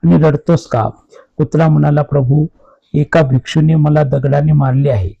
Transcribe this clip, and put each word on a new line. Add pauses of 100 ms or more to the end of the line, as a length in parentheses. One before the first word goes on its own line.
आणि
रडतोस
का?" (480)
कुत्रा
म्हणाला,
"प्रभू, (480)
एका
भिक्षूने
मला
दगडाने
मारले
आहे (100)